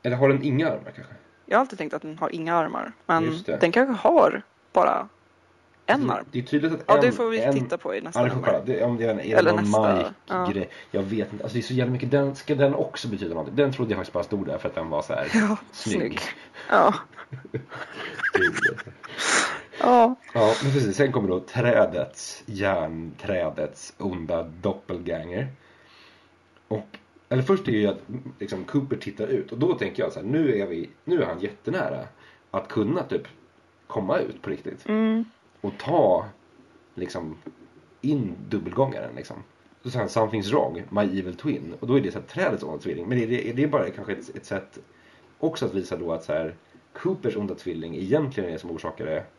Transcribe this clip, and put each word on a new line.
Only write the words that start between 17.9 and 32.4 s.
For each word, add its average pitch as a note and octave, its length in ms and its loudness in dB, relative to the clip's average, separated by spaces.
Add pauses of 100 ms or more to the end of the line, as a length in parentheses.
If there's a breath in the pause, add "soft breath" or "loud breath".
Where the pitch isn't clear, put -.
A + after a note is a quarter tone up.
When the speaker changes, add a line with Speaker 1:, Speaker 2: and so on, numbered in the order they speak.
Speaker 1:
Gud, C6+ 220 2 (160)
alltså. - 200 -12 (880 loud breath)
Speaker 2:
Ja. B3 340 8 (200)
Speaker 1:
Ja, A2+ 280 6
men C3+ 100 4
precis. A2 240 2
Sen C3 160 4
kommer G#2 160 2
då F2+ 120 2
trädets, - 1040 2
järnträdets E2 1500 -2
onda F2 440 -4
doppelganger. F2 1080 -6 (1200 soft breath)
Och G#2 180 -4 (460)
eller B2+ 100 4
först F#3+ 260 2
är A#2+ 40 0
det G#2+ 60 2
ju G#2 80 4
att, - 140 0 (380)
liksom, G2 260 -8
Cooper C#3 320 -2
tittar - 300 -6
ut. G#2 260 -2
Och A#2 60 -8
då E3 160 2
tänker - 280 -4
jag F2+ 100 -2
så - 80 -10
här, F#2 60 -8
nu C3+ 340 2
är G2 60 -2
vi, E2+ 240 -6 (140)
nu D#3+ 180 2
är F#2 40 0
han F2 140 -6
jättenära G#2 600 -4 (500 soft breath)